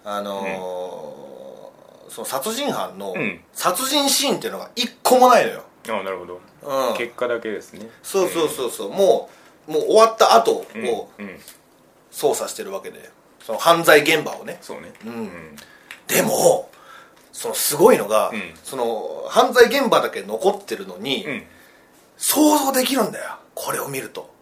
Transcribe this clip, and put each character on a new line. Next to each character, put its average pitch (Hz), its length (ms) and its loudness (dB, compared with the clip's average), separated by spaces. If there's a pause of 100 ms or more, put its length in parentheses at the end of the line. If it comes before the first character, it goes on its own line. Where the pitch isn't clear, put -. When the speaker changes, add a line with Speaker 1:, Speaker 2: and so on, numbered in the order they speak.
Speaker 1:
あ 104 180 -6
の 98 200 -8
ー、 76 1600 -12
Speaker 2:
う - 20 -20
ん。 - 20 -20
Speaker 1:
そ 117 120 -14
の - 20 -10
殺 202 300 -6
人 269 180 -4
犯 95 260 -6
の 98 180 -10
Speaker 2:
う - 20 -6
ん。 98 220 -6 (120)
Speaker 1:
殺 220 360 -2
人 277 200 0
シ 269 200 0
ー 208 60 0
ン - 20 -2
っ - 40 -6
て 113 60 -8
い - 40 -4
う - 20 -10
の - 60 -10
が - 180 -12
一 240 160 -4 (100)
個 254 160 6
も 247 100 8
な 226 120 8
い 120 60 2
の 110 60 -4
よ。 - 100 -12 (260)
Speaker 2:
あ 110 80 -4
あ、 95 60 -6
な 95 80 -8
る 92 80 -8
ほ 90 80 -14
ど。 87 140 -14 (500)
Speaker 1:
う 110 40 -2
ん。 - 20 -4
Speaker 2:
結 120 180 -6
果 127 120 -4
だ 117 140 -4
け 110 100 -6
で 95 100 -6
す - 140 -20
ね。 104 140 -16 (140)
Speaker 1:
そ 190 240 0
う - 20 -2
そ 170 160 0
う - 40 0
そ 127 180 -4
う 113 40 -2
そ 104 160 -10
う。 101 40 -8
Speaker 2:
う 147 40 -12
ん。 - 20 -6
Speaker 1:
も 190 340 4 (380)
う、 156 40 -8
も 156 60 2
う 139 40 2
終 170 140 2
わ 220 100 10
っ 226 100 -4
た 208 180 6
後 139 180 6
を - 220 -4
Speaker 2:
う 113 40 -10
ん。 113 60 -8
う - 20 -4 (440)
ん。 78 100 -18 (720)
Speaker 1:
捜 131 220 0
査 - 140 -6
し - 60 -12
て 107 80 -12
る 98 100 -10
わ 95 100 -10
け 92 80 -14
で、 - 200 -20 (340)
そ 113 80 -8
の 110 60 -4
犯 165 240 4
罪 156 200 8
現 156 220 0
場 - 120 -8
を - 80 -16
ね。 - 160 -12
Speaker 2:
そ - 160 -16
う - 40 -16
ね。 - 120 -18 (120)
Speaker 1:
う 226 40 -12
ん。 240 40 -12
Speaker 2:
う 233 100 -12
ん。 82 340 -14 (500)
Speaker 1:
で - 160 0
も、 - 480 2 (600)
そ - 160 -10
の 110 60 -6
す - 220 -2
ご 202 160 8
い - 60 4
の 101 80 -4
が、 104 240 2
Speaker 2:
う 110 60 -10
ん。 87 260 -10
Speaker 1:
そ - 140 -14
の 113 520 -6
犯 240 240 2
罪 240 140 8
現 254 220 0
場 160 120 4
だ 120 100 -4
け 101 120 -10
残 107 280 0
っ - 120 -8
て 110 140 -8
る 98 100 -12
の 90 120 -16
に、 113 280 -6
Speaker 2:
う 147 40 -8
ん。 110 120 -10 (760)
Speaker 1:
想 302 480 2
像 269 60 0
で 254 120 0
き 254 100 -2
る 220 140 0
ん - 40 -8
だ - 120 -12
よ。 - 120 -12 (180)
こ - 180 -8
れ - 80 -4
を - 80 -8
見 135 120 -8
る 113 100 -14
と。 - 200 -14 (120)